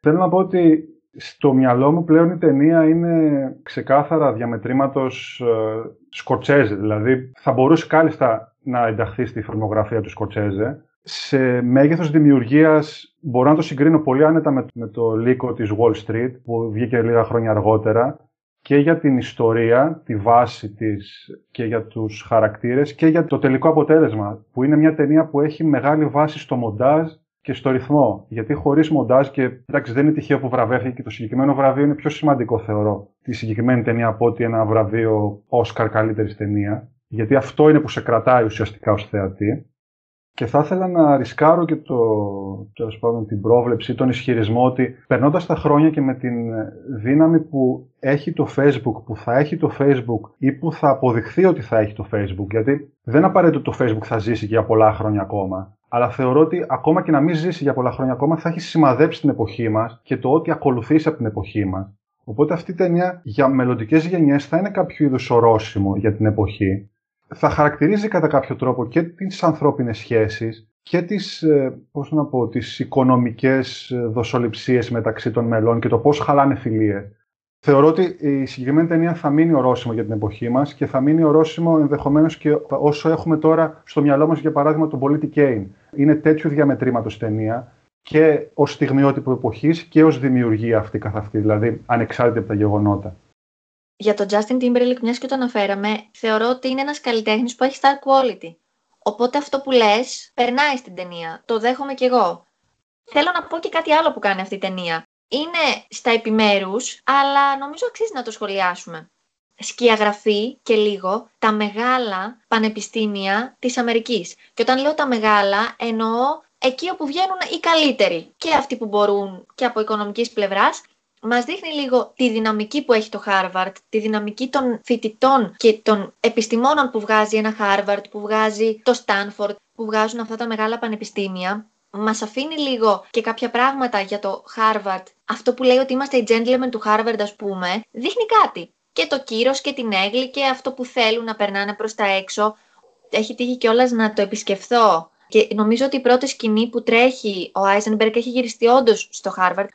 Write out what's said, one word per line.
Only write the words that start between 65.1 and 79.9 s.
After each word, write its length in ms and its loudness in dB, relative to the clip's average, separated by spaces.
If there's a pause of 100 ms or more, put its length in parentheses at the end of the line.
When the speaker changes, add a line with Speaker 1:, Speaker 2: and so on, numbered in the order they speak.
Speaker 1:
ορόσημο 640 2
για 180 0
την 120 -2
εποχή. 640 -2 (460)
Θα 140 2
χαρακτηρίζει 580 0
κατά 200 0
κάποιο 280 0
τρόπο 320 -2
και 140 0
τις 420 -8
ανθρώπινες 540 0
σχέσεις 720 -2 (120)
και 200 -2
τις, 400 -8
ε, 360 2 (140)
πώς 200 -8
να 140 0
πω, 220 -2
τις 320 -8
οικονομικές, 1120 0
ε, 140 -4
δοσοληψίες 840 -2
μεταξύ 420 -4
των 140 -2
μελών 340 0
και 80 -4
το 100 2
πώς 220 2
χαλάνε 360 2
φιλίες. 480 -2 (560)
Θεωρώ 280 4
ότι 320 0
η 260 -2
συγκεκριμένη 420 0
ταινία 260 0
θα 160 -4
μείνει 240 4
ορόσημο 400 0